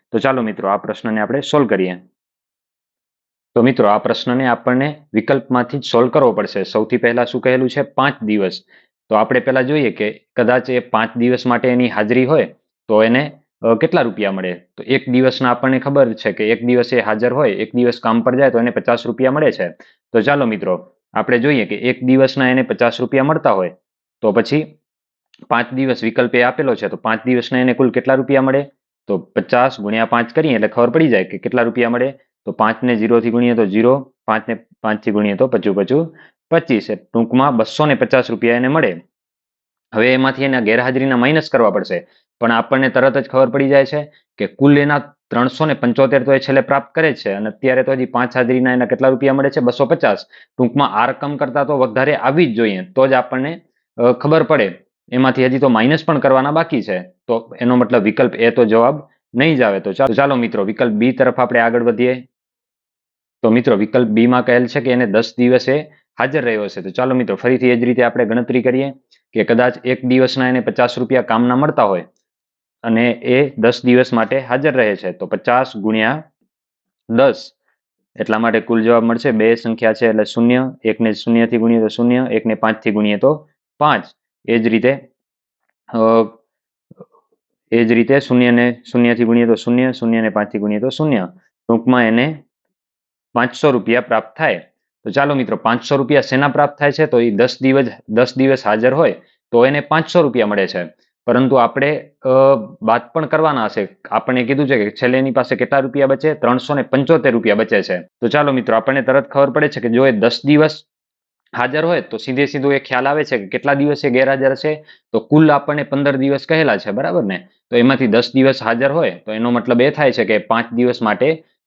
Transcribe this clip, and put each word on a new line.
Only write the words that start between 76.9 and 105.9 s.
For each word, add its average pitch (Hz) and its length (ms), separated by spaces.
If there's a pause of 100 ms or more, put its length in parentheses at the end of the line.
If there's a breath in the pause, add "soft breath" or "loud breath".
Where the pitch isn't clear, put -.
દસ, 123 400 (720)
એટલા 107 180
માટે 113 220
કુલ 113 220
જવાબ 117 220
મળશે, 117 260
બે 113 240
સંખ્યા 113 380
છે 117 140
એટલે 110 180
શૂન્ય, 123 500 (100)
એકને 110 280
શૂન્યથી 117 460
ગુણીએ 117 220
તો 110 80
શૂન્ય, 123 420
એકને 110 240
પાંચથી 110 360
ગુણીએ 104 260
તો 139 320 (300)
પાંચ. 147 260 (440)
એ 117 100
જ 113 80
રીતે, 117 440 (840)
અ, 117 40 (1700)
એ 117 120
જ 113 80
રીતે 120 280
શૂન્યને 123 640 (100)
શૂન્યથી 120 320
ગુણીએ 120 220
તો 113 80
શૂન્ય, 123 380
શૂન્યને 113 360
પાંચથી 104 300
ગુણીએ 104 220
તો 123 80
શૂન્ય. 131 400 (400 soft breath)
ટૂંકમાં 117 360
એને 127 400 (920)
પાંચસો 123 360
રૂપિયા 117 300
પ્રાપ્ત - 380
થાય. 131 200 (460)
તો 110 60
ચાલો 139 240
મિત્રો, 113 220
પાંચસો 120 400
રૂપિયા 139 240
શેના 135 280
પ્રાપ્ત 143 300
થાય 143 140
છે? 156 140
તો 123 140
એ 117 100
દસ 113 320
દિવસ, 131 240 (220)
દસ 113 280
દિવસ 135 300
હાજર 110 280
હોય 139 200 (380 soft breath)
તો 120 140
એને 143 140
પાંચસો 160 420
રૂપિયા 120 240
મળે 101 200
છે. 90 180 (420)
પરંતુ 123 300
આપણે, 135 540 (120)
અ, 135 60 (540)
વાત 117 300
પણ 156 140
કરવાના 151 380
હશે. 104 240 (220)
આપણને 127 340
કીધું 135 240
છે 123 160
કે 104 60
છેલ્લે 127 280
એની 135 120
પાસે 123 260
કેટલા 127 220
રૂપિયા 135 280